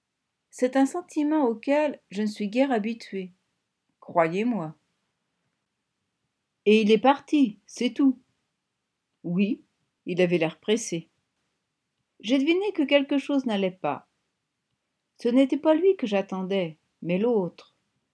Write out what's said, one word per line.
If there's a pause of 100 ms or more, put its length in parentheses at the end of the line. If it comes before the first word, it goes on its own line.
(500)
C'est
un
sentiment
auquel (100)
je
ne
suis
guère
habituée, (680)
croyez-moi. (1900)
Et
il
est
parti,
c'est
tout. (1040)
Oui, (440)
il
avait
l'air
pressé. (1120)
J'ai
deviné
que
quelque
chose
n'allait
pas. (1080)
Ce
n'était
pas
lui
que
j'attendais, (260)
mais
l'autre, (400)